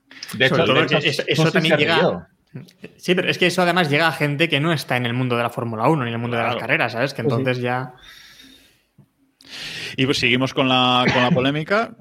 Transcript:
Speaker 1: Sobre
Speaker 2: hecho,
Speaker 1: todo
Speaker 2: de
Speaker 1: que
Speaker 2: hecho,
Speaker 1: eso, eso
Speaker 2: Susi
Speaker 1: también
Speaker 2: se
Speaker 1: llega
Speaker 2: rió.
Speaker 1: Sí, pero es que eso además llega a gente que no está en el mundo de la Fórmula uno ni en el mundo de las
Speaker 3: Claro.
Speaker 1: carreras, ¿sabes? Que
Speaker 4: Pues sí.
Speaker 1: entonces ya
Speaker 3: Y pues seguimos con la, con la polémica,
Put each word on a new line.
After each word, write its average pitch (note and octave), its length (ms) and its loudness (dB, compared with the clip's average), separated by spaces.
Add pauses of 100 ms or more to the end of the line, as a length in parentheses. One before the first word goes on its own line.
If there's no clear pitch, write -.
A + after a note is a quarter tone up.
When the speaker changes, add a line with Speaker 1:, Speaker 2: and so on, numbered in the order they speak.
(320)
Speaker 1:
Sobre A#2 140 0
Speaker 2:
hecho, D3+ 200 2
Speaker 1:
todo - 100 2
Speaker 2:
de D#3 100 4
Speaker 1:
que D#3 120 0
Speaker 2:
hecho, D#3 120 0
Speaker 1:
eso, C#3+ 160 -2
eso D#3 160 0
Speaker 2:
Susi D#3+ 120 2
Speaker 1:
también D#3+ 200 2
Speaker 2:
se D3 80 2
Speaker 1:
llega D#3+ 160 2
Speaker 2:
rió. A#2+ 300 0 (680)
Speaker 1:
Sí, - 180 0
pero F#3 140 0
es - 80 0
que F#3 100 2
eso F3+ 140 0
además F3 280 2
llega D3+ 200 2
a - 20 2
gente D3 380 0
que C#3+ 100 0
no D#3+ 140 0
está C3+ 240 -2
en B2 80 -2
el A#2 80 -2
mundo B2 240 0
de A#2+ 60 0
la A#2 60 -2
Fórmula A#2 380 -2
uno D3+ 160 2
ni A#2 60 -4
en A#2 60 -6
el A2+ 40 -4
mundo A#2+ 160 -4
de A#2 80 0
las A#2 120 -2
Speaker 3:
Claro. A2+ 40 -4
Speaker 1:
carreras, B2 320 -2
¿sabes? C3 220 -2
Que - 100 -8
Speaker 4:
Pues C#3 100 0
sí. A#2+ 60 0
Speaker 1:
entonces B2+ 240 -2
ya B2+ 300 -4 (2000)
Speaker 3:
Y C3+ 100 2
pues B2+ 120 0
seguimos B2 360 2
con C3+ 140 0
la, B2+ 460 4
con B2+ 100 2
la B2 80 2
polémica, D#3 680 0